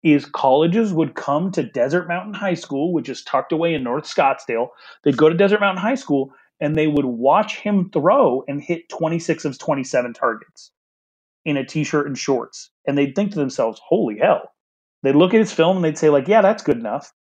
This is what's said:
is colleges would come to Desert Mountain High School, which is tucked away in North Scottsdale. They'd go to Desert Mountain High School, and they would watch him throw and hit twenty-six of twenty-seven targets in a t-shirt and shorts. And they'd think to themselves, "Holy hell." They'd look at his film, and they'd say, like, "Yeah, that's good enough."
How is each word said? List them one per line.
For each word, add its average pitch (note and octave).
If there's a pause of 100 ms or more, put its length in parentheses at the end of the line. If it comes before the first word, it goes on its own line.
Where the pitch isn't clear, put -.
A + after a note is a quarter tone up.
is D3
colleges F3
would D#3+
come D#3+
to E3
Desert C#3
Mountain F#3
High F#3+
School, D#3
which C#3+
is B2
tucked -
away E3
in C#3+
North B2+
Scottsdale. B2+ (340)
They'd C#3
go D#3
to E3
Desert G3
Mountain F#3+
High A3+
School, C#3 (280)
and D3
they D#3
would D3
watch C3
him G3+
throw D#3+
and C#3+
hit E3+
twenty-six D#3+
of C#3
twenty-seven B2+
targets - (720)
in D3
a C3+
t-shirt D3
and C3+
shorts. - (160)
And C#3+
they'd C#3
think G3+
to G3+
themselves, B2
"Holy D#3
hell." D#3+ (500)
They'd C#3
look F3+
at A3+
his G#3+
film, F3
and F#3
they'd D#3
say, D#3
like, C#3
"Yeah, G#3+
that's G#3
good C3+
enough." A#2 (120)